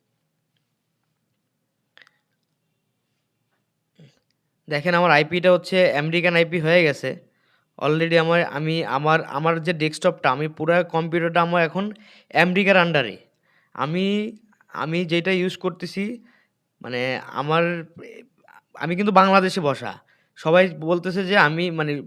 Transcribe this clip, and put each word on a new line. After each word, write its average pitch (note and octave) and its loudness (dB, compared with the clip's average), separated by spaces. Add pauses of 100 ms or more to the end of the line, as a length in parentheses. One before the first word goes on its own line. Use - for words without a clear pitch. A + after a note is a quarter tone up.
(4000)
দেখেন D3+ 0
আমার F3 4
আইপিটা E3 4
হচ্ছে F3 2
আমেরিকান E3 0
আইপি E3+ 0
হয়ে E3+ 4
গেছে। C3+ -2 (640)
Already E3 0
আমার, E3+ 2
আমি, D#3 -4
আমার, D3+ 0
আমার D#3+ -2
যে F3 -2
ডেস্কটপটা, D#3 -2
আমি D3 -2
পুরা D#3+ 0
কম্পিউটারটা E3+ -2
আমার E3+ 0
এখন F#3+ -6 (400)
আমেরিকার F3+ 2 (100)
under-এ। C3 -2 (560)
আমি, G3 -4 (300)
আমি E3 -6
যেটা E3+ -2
ইউজ F#3 -2
করতেছি, F#3+ -8 (580)
মানে, B2 -6 (120)
আমার, D#3 -2 (1120)
আমি E3 -6
কিন্তু G3+ -2
বাংলাদেশে F#3+ 4
বসা। B2 -4 (360)
সবাই F3+ 2
বলতেছে E3+ -4
যে G3 0
আমি, E3+ 2
মানে, D3+ -4